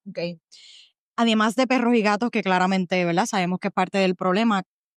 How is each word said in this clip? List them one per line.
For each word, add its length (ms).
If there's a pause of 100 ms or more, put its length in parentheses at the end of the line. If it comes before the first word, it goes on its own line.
Ok. 300 (800)
Además 400
de 100
perros 300
y 60
gatos, 280
que 140
claramente, 600
¿verdad? 220
Sabemos 320
que 80
es 80
parte 240
del 160
problema, 480 (340)